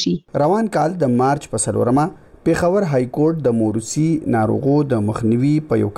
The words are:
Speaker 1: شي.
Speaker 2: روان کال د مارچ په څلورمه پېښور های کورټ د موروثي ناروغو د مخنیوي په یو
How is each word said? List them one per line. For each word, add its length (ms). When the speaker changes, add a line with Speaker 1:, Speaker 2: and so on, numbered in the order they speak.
Speaker 1:
شي. 100
Speaker 2:
روان 340
کال 240
د 100
مارچ 320
په 100
څلورمه 400
پېښور 480
های 240
کورټ 320
د 140
موروثي 440
ناروغو 400
د 160
مخنیوي 440
په 100
یو 160